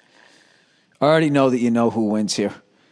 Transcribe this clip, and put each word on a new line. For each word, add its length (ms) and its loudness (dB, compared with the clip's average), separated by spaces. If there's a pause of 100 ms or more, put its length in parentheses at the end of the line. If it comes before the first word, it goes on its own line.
(1000)
I 40 0
already 260 2
know 200 2
that 80 0
you 120 0
know 200 0
who 160 -2
wins 280 -4
here. 200 -4 (380)